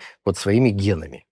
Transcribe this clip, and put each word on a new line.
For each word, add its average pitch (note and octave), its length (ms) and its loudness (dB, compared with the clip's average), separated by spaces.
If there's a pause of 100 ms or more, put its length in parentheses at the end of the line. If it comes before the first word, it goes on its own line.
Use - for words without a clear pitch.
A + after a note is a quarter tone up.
(260)
вот, F#2+ 120 0
своими A#2 320 2
генами. G2 640 -4